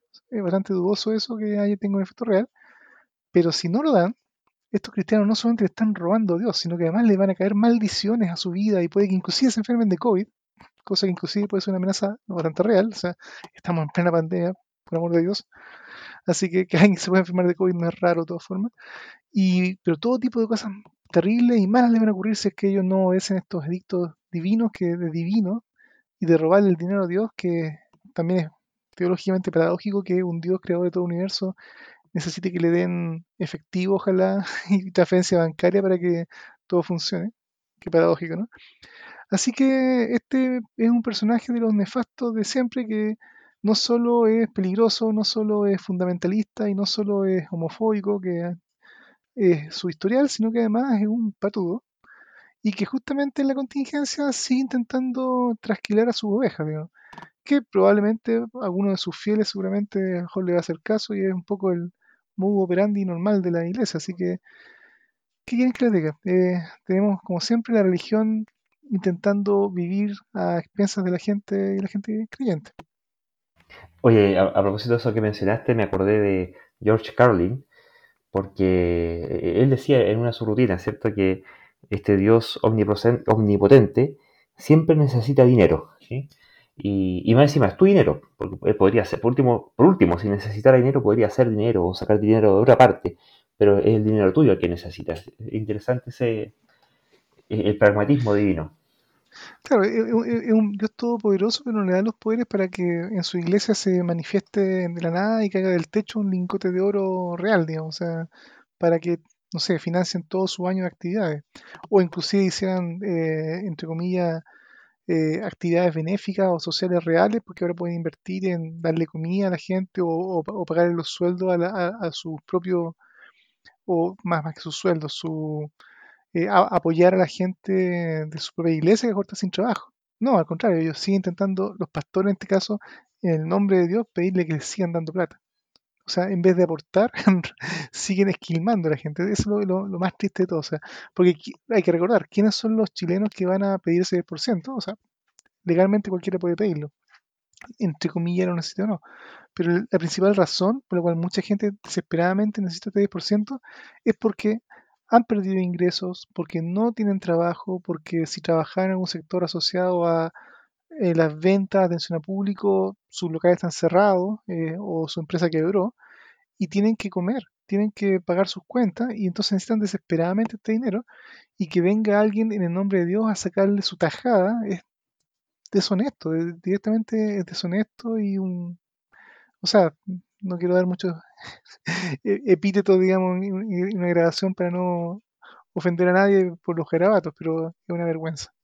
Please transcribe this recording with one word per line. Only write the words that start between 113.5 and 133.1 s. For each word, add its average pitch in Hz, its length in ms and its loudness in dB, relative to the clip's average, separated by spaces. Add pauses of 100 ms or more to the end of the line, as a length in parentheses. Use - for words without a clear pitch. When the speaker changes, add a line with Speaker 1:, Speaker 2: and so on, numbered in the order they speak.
Speaker 1:
entre 165 220 -8
comillas, 170 560 -2 (640)
eh, 160 360 0
actividades 175 500 0
benéficas 185 560 -2
o 165 100 0
sociales 175 440 -2
reales, 185 420 2
porque - 180 -10
ahora 175 120 -2
pueden 170 220 -6
invertir 185 500 -6
en 165 340 -6
darle 165 260 -2
comida 180 400 -4
a 185 40 -2
la 175 60 -4
gente 190 440 -4
o, 170 60 0
o, 170 380 -2
o 196 200 -8
pagarle 170 300 2
los 165 140 -6
sueldos 180 440 -2
a 175 40 0
la, 170 100 0
a, 190 400 -4
a 160 40 -8
sus 160 300 -12
propios, 175 520 -4 (920)
o 175 380 -2
más, 170 200 -2
más 160 120 -10
que - 60 -18
sus 156 140 -12
sueldos, 160 380 -2
su, 156 560 -8 (640)
eh, 175 160 0
a, 196 100 4
apoyar 175 560 4
a - 20 2
la 185 80 2
gente 185 460 -6 (560)
de 156 100 -10
su - 160 -12
propia 165 220 0
iglesia 196 340 2
que 196 60 -2
corta 202 200 -6
sin 190 140 -4
trabajo. - 440 -4 (260)
No, 233 180 2
al 160 80 2
contrario, 175 340 0
ellos 160 200 -4
siguen 196 200 0
intentando, 190 600 -4
los 170 100 -6
pastores 190 400 -2
en 202 40 2
este - 140 -12
caso, 196 320 0 (420)